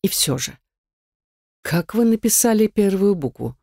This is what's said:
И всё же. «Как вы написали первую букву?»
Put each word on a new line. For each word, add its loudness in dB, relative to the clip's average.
И 0
всё -2
же. -10
«Как -4
вы 2
написали 2
первую 2
букву?» -8